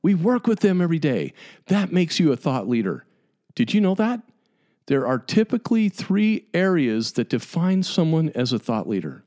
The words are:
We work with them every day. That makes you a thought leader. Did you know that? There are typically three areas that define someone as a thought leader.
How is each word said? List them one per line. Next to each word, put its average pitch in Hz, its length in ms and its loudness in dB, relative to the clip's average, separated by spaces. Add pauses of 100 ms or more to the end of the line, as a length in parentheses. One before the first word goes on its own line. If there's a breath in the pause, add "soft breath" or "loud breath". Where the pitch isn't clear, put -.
We 202 100 4
work 226 320 0
with 220 140 0
them 190 200 2
every 170 200 0
day. 110 340 -2 (340 loud breath)
That 190 240 0
makes 175 280 0
you 156 120 4
a 120 60 0
thought 127 300 -4
leader. 98 380 -2 (500)
Did 120 180 -2
you 208 80 4
know 190 140 2
that? 226 260 -2 (680)
There 139 180 0
are 127 140 0
typically 220 720 0
three 208 640 -2
areas 143 600 0
that - 160 -2
define 185 540 -2
someone 160 460 0
as 120 220 -2
a 113 80 -2
thought 110 280 -4
leader. 85 400 -6